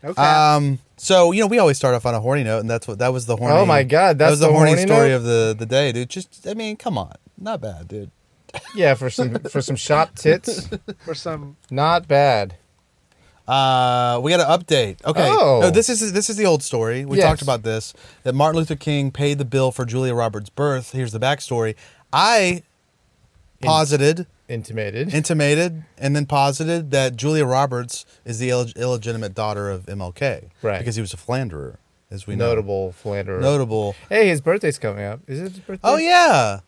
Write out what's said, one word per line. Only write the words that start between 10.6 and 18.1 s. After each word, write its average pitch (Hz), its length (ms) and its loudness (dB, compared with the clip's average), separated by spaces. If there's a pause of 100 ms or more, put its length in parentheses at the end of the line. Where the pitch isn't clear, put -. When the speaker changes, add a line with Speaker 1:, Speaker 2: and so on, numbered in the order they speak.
Speaker 2:
<laughs> - 180 -16
Speaker 1:
For 165 80 -10
some 147 420 -12 (140)
Speaker 3:
Not 160 380 0
bad. 127 480 2 (920)
Speaker 2:
Uh, 123 760 2
we 151 80 0
got 175 100 4
an 160 180 4
update. 127 460 -2
Okay. 160 260 2
Speaker 3:
Oh. 151 300 4
Speaker 2:
No, 180 80 6
this 226 200 2
is, 214 240 -2
this 208 160 -2
is 220 60 -4
the 208 100 0
old 160 180 2
story. 120 420 -4
We 139 120 -2
Speaker 3:
Yes. 185 100 4
Speaker 2:
talked 156 160 2
about 127 200 -2
this, 110 300 -4 (300)